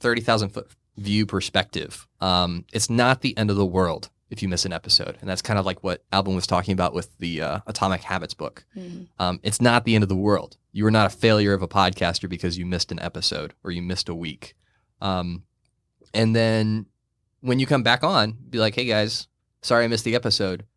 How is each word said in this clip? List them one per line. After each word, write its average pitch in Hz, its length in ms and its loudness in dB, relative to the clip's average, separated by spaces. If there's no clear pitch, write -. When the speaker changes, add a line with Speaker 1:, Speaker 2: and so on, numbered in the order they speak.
Speaker 1:
thirty 120 200 0
thousand 110 300 2
foot - 180 -12
view 104 300 0
perspective, - 800 -4
um, 90 520 0
it's 110 180 -2
not 123 300 2
the 131 160 -4
end 107 140 2
of 98 60 2
the 98 100 2
world 90 440 0
if 113 120 -10
you 98 60 -2
miss 90 160 -2
an 90 80 -6
episode. - 480 0
And 98 100 -8
that's 92 120 -4
kind 107 160 0
of 92 60 2
like 92 200 -4
what 92 280 -4
Alvin 98 220 2
was 87 140 -2
talking 98 240 0
about 90 200 0
with - 260 -6
the, 82 240 -4
uh, 80 240 -4
Atomic 95 360 -2
Habits 92 320 -6
book. - 300 -12
Speaker 2:
Mm-hmm. 180 280 -14
Speaker 1:
Um, 90 240 -2
it's 107 160 -2
not 120 240 4
the 113 100 2
end 107 80 6
of 95 60 2
the 95 80 0
world. 101 400 0
You 104 140 -2
are 107 40 6
not 110 220 6
a - 40 -14
failure 107 360 4
of 95 100 0
a 85 60 -4
podcaster 90 600 0
because 87 300 -4
you 87 80 -6
missed 90 240 -2
an 85 80 -8
episode 78 640 -6
or 92 80 -8
you 87 120 -4
missed 90 260 -6
a 87 60 -6
week. 82 400 -10
Um, 90 440 -4
and 113 220 4
then 110 520 2
when 127 200 0
you 131 60 0
come 131 180 2
back 120 180 2
on, 127 300 2
be 117 80 -4
like, 107 160 2
"Hey 123 120 -2
guys, 107 420 0
sorry 117 220 4
I 113 40 0
missed 113 160 0
the 117 120 0
episode." 101 480 -2